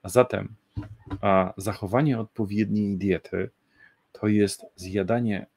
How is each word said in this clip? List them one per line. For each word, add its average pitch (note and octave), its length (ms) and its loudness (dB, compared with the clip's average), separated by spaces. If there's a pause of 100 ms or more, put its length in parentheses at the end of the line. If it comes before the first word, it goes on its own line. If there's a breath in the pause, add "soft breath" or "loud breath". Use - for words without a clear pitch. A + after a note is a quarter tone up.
A F#2+ 60 -12
zatem, G2+ 460 2 (640)
a F#2+ 360 4
zachowanie A2 600 0
odpowiedniej G#2 800 -2
diety F#2+ 540 -2 (640 soft breath)
to - 160 -2
jest G#2 380 2 (100)
zjadanie G2+ 720 -2 (100)